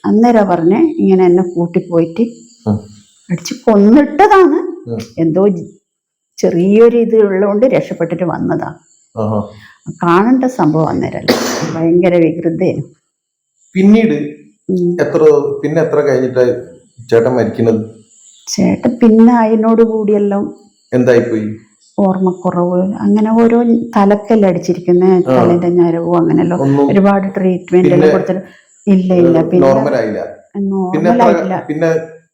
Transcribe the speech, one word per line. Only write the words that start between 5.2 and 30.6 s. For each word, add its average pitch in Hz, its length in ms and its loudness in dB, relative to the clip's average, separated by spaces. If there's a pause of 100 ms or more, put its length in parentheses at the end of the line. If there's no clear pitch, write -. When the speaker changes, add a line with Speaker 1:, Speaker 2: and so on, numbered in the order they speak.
Speaker 1:
ജി-, 170 340 -6 (560)
ചെറിയൊരു 196 600 2
ഇത് 226 180 0
ഉള്ളതുകൊണ്ട് 208 500 0
രക്ഷപ്പെട്ടിട്ട് 170 580 -4
വന്നതാ. - 520 -6 (420)
Speaker 2:
ആഹാ. 107 300 -4 (560)
Speaker 1:
കാണേണ്ട 214 400 2
സംഭവം 160 460 -2
അന്നേരമല്ല. - 380 -6 (480)
ഭയങ്കര 175 400 2
വികൃതയായിരുന്നു. 165 760 -2 (840)
Speaker 2:
പിന്നീട് 196 680 2 (280)
Speaker 1:
ഉം. 175 240 -2
Speaker 2:
എത്ര, 156 260 -2 (440)
പിന്നെ 156 180 -2
എത്ര 147 200 -2
കഴിഞ്ഞിട്ടാ 127 420 0 (680)
ചേട്ടൻ 117 240 2
മരിക്കുന്നത്? 110 500 -2 (600)
Speaker 1:
ചേട്ടൻ - 540 -2
പിന്നെ 226 320 6
അതിനോട് 226 500 0
കൂടിയെല്ലാം 208 720 -2 (380)
Speaker 2:
എന്തായിപ്പോയി? 117 640 0 (440)
Speaker 1:
ഓർമ്മക്കുറവ്, 185 920 -2
അങ്ങനെ 214 500 0
ഓരോ 233 200 2 (340)
തലക്കെല്ലാം 202 520 2
അടിച്ചിരിക്കുന്ന 175 540 0
Speaker 2:
ആ. 180 400 2
Speaker 1:
തലേന്റെ 175 260 0
ഞരവും 170 480 0
അങ്ങനെയല്ലോ 170 400 0
Speaker 2:
ഒന്നും 139 340 0
Speaker 1:
ഒരുപാട് 196 440 0
ട്രീറ്റ്മെന്റ് 180 540 0
എല്ലാം 175 120 2
Speaker 2:
പിന്നെ - 100 4
Speaker 1:
കൊടുത്തിട്ട് 190 300 -2 (460)
ഇല്ല, 185 260 2
ഇല്ല, 170 280 4
പിന്നെ 135 320 2
Speaker 2:
നോർമൽ 135 220 -2
ആയില്ല. 107 260 -4
പിന്നെ - 480 -10